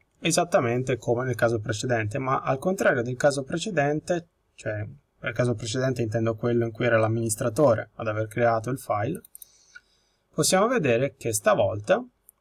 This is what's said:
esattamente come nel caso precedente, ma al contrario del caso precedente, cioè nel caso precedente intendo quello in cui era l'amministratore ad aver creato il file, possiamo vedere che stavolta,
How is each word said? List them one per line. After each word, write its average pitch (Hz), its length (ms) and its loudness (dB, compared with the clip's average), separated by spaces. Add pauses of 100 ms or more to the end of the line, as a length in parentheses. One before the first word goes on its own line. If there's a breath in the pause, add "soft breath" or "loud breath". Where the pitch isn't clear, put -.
(200)
esattamente 131 760 0
come 120 280 -2
nel 127 100 -2
caso 117 260 0
precedente, 110 580 -2
ma 131 220 -2
al 135 180 -2
contrario 165 440 0
del 123 140 -4
caso 139 280 2
precedente, 165 840 -2 (260)
cioè 107 300 -6 (360)
nel - 140 -6
caso 120 200 0
precedente 127 460 -2
intendo 113 340 0
quello 117 300 0
in 113 80 -4
cui 123 140 -2
era 117 120 4
l'amministratore 113 1000 2
ad 110 120 -6
aver 107 180 -2
creato 117 440 0
il 135 80 -4
file, 113 420 -4 (1120 loud breath)
possiamo 185 340 2
vedere 143 500 2
che 117 180 -4
stavolta, 110 680 2 (380)